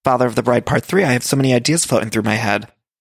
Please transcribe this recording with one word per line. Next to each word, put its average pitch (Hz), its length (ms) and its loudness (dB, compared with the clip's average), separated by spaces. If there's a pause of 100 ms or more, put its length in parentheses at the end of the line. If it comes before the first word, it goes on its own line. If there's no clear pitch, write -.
Father 127 240 2
of 113 80 -4
the 120 80 0
Bride 120 240 0
Part - 180 -2
Three. 190 180 0
I 131 100 2
have 123 100 -2
so - 120 -2
many 135 200 2
ideas 143 300 0
floating 110 260 -2
through 110 100 -2
my 107 140 0
head. 107 320 -2 (340)